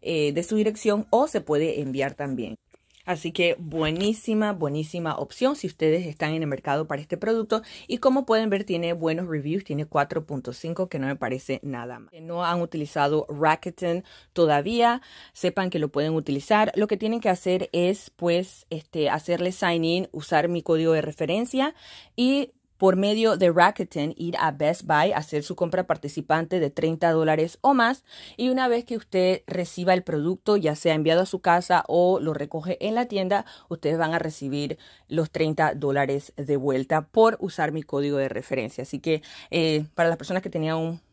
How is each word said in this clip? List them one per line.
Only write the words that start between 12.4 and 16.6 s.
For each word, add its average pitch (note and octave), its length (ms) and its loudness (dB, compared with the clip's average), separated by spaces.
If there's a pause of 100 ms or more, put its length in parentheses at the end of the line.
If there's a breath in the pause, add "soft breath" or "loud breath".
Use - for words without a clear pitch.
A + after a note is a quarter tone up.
han F3 180 0
utilizado D3+ 680 -2
Rakuten E3 760 -2 (280 loud breath)
todavía, G#3 680 2 (300 loud breath)
sepan F#3 360 -2
que F3+ 120 -2
lo D3+ 80 0
pueden D3+ 260 0
utilizar. D#3+ 600 2